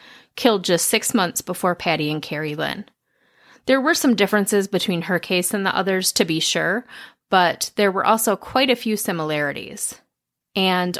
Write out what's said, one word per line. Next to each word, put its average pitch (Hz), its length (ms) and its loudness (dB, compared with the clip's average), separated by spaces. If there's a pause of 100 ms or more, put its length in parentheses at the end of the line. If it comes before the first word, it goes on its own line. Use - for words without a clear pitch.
(360)
killed 208 280 2
just 175 240 2
six - 260 0
months 185 300 0
before 180 320 -2
Patty 156 340 -2
and 151 140 -4
Carrie 151 320 -6
Lynn. 151 300 -6 (800)
There 269 160 4
were 302 120 4
some 247 220 4
differences 196 520 2
between 180 360 -2
her 180 160 0
case 180 340 -2
and 196 100 -2
the 190 120 0
others, 185 380 0
to 202 120 2
be 160 140 -2
sure, 175 480 -2 (420)
but 180 460 2
there 202 160 2
were 185 140 -2
also 220 300 2
quite 262 360 0
a 233 40 2
few 220 220 -2
similarities. 156 1040 -4 (540)
And 180 440 0